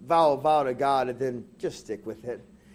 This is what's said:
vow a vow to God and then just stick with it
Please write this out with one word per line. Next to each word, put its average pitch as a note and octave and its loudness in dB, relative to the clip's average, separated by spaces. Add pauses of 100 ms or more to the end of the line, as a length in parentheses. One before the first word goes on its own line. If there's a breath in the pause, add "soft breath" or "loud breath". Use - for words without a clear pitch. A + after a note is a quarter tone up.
vow D#3+ 4
a C3+ -2
vow D3+ 2
to C3 -2
God C3 0
and B2 -6
then B2 -4 (120)
just - -8
stick G#2+ -10
with A2 -12
it A#2 -10 (320 soft breath)